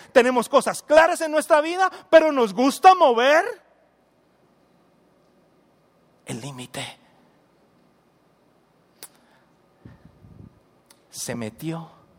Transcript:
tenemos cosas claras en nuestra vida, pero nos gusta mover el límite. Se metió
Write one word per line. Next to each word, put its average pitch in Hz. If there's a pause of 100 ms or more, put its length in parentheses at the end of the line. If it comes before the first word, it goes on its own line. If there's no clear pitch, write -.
(120)
tenemos 240
cosas 233
claras 320
en 302
nuestra 302
vida, 349 (200)
pero 311
nos 233
gusta 269
mover 294 (2750)
el 127
límite. 127 (4000)
Se -
metió 160 (180)